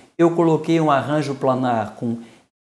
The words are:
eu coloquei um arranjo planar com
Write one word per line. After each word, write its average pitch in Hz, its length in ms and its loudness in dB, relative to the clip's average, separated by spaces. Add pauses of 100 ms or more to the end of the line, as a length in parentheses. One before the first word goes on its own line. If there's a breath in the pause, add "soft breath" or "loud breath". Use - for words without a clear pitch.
(180 loud breath)
eu 170 160 4
coloquei 165 460 2
um 156 100 2
arranjo 139 460 0
planar 127 580 -2
com 117 240 -6 (480 loud breath)